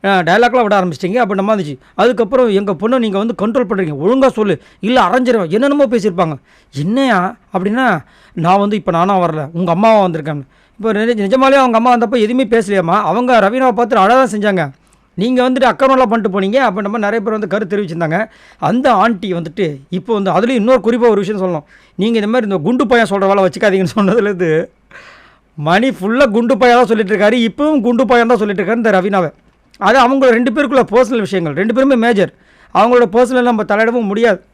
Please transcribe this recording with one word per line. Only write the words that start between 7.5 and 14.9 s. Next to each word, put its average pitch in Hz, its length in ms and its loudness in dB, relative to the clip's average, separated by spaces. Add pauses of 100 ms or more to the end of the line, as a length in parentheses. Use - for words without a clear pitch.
அப்படின்னா, 202 460 -2 (340)
"நான் 175 260 2
வந்து 202 160 0
இப்ப 190 160 -4
நானா 185 280 0
வரல, 156 340 -2
உங்க 170 180 -2
அம்மாவா 208 360 4
வந்திருக்கேன்." 156 340 -6 (360)
இப்போ 220 160 -4
நிஜ-, 220 240 -2
நிஜமாலே 262 360 2
அவங்க 254 240 2
அம்மா 240 180 2
வந்தப்போ 233 200 -2
எதுவுமே 247 280 0
பேசலையாம்மா. 196 580 -2
அவங்க 226 380 0
ரவீனாவை 247 320 0
பார்த்து 226 260 -2
அழ 202 160 4
தான் 262 160 4
செஞ்சாங்க. 196 400 -2 (440)